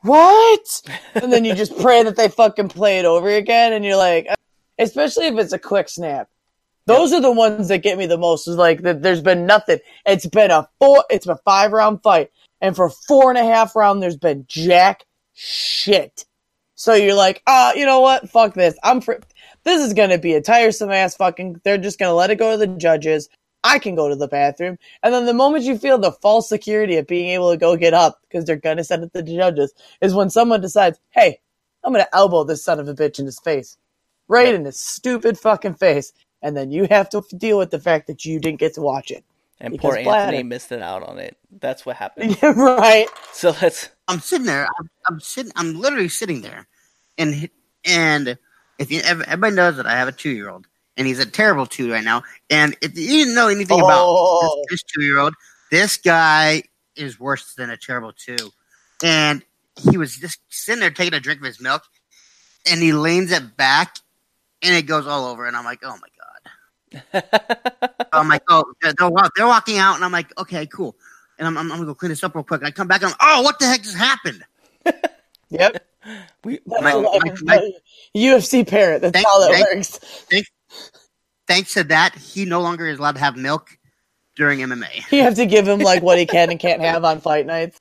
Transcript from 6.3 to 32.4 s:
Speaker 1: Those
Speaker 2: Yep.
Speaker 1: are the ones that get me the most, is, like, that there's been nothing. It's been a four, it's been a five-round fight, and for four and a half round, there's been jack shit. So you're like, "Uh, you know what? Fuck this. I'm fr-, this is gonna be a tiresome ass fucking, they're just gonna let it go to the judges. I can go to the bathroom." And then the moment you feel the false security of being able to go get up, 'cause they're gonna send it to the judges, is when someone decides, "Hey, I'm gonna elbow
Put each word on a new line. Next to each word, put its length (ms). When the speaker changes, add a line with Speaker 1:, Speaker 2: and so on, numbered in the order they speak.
Speaker 1:
Those 260
Speaker 2:
Yep. 60
Speaker 1:
are 40
the 100
ones 360
that 140
get 160
me 80
the 120
most, 300
is, 80
like, 260
that 200
there's 200
been 240
nothing. 320
It's 200
been 240
a 180
four, 300
it's 160
been 100
a 80
five-round 580
fight, 280
and 140
for 160
four 400
and 80
a 60
half 320
round, 260
there's 140
been 320
jack 560
shit. 920
So 200
you're 200
like, 320
"Uh, 300
you 80
know 160
what? 300
Fuck 240
this. 280
I'm 200
fr-, 100
this 180
is 100
gonna 240
be 160
a 80
tiresome 500
ass 240
fucking, 480
they're 140
just 220
gonna 160
let 160
it 60
go 160
to 40
the 100
judges. 600
I 160
can 160
go 140
to 80
the 120
bathroom." 500
And 100
then 140
the 80
moment 300
you 120
feel 220
the 140
false 360
security 480
of 100
being 260
able 180
to 80
go 180
get 160
up, 260
'cause 140
they're 100
gonna 280
send 200
it 80
to 100
the 140
judges, 380
is 140
when 160
someone 320
decides, 360
"Hey, 300
I'm 80
gonna 220
elbow 300